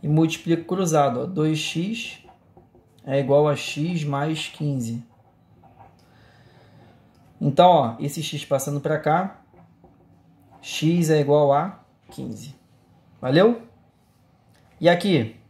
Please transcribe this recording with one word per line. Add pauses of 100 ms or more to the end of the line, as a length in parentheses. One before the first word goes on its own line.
E
multiplico
cruzado,
ó,
dois
x (840)
é
igual
a
x
mais
quinze. (2250)
Então,
ó,
esse
x
passando
pra
cá, (1200)
x
é
igual
a (300)
quinze. (680)
Valeu? (1160)
E
aqui? (140)